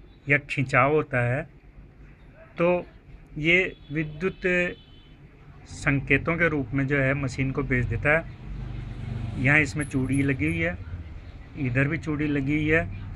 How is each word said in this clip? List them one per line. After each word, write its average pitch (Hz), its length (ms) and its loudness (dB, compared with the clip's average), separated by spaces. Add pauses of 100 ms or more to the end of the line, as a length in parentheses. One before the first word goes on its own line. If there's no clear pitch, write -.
(280)
या 143 120 4
खिंचाव 139 520 2
होता 147 340 2
है 131 160 0 (1160)
तो 175 260 2 (540)
ये 175 380 4 (160)
विद्युत 156 480 -4 (1300)
संकेतों 139 680 2
के 170 120 4
रूप 139 240 0
में 135 140 0
जो 143 120 0
है 135 180 2
मशीन 135 360 -2
को 143 120 -2
भेज 123 220 2
देता 143 320 2
है। - 220 -6 (920)
यहाँ 147 260 4
इसमें 147 240 -2
चूड़ी 135 380 0
लगी 139 240 0
हुई 165 120 -2
है, 170 180 -2 (840)
इधर 135 300 2
भी 160 100 -2
चूड़ी 151 300 -2
लगी 143 260 0
हुई 151 140 0
है, 165 160 4 (320)